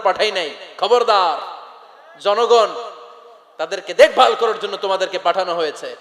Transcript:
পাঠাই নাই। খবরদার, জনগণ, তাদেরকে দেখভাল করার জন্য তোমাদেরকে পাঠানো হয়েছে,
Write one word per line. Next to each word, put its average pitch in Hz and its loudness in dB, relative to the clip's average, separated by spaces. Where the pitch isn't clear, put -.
পাঠাই 202 0
নাই। 170 -6
খবরদার, 208 2
জনগণ, 220 4
তাদেরকে 180 -8
দেখভাল 233 4
করার 220 -2
জন্য 202 -6
তোমাদেরকে 185 -2
পাঠানো 175 -2
হয়েছে, 151 -6